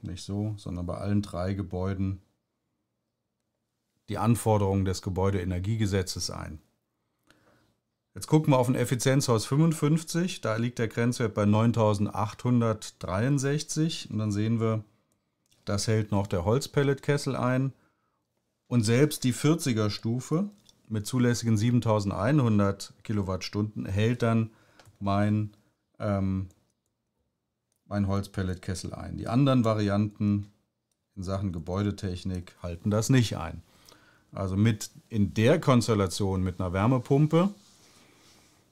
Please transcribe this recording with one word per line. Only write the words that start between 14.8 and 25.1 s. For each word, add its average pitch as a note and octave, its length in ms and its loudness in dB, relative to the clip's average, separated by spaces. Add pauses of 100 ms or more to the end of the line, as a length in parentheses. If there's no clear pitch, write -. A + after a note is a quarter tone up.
das G2+ 220 -4
hält A2 240 0
noch G2+ 160 2
der F2 180 -2
Holzpelletkessel C#3 920 0
ein. B2+ 360 0 (960)
Und A#2+ 180 2
selbst B2+ 400 2
die B2 100 2
vierziger C3 560 0
Stufe B2+ 580 -4 (400)
mit G#2+ 180 -4
zulässigen A#2+ 520 2
siebentausendeinhundert G#2+ 1400 2
Kilowattstunden G2+ 840 -4
hält A2 380 -2
dann A2+ 260 2 (500)
mein, G#2 560 0 (440)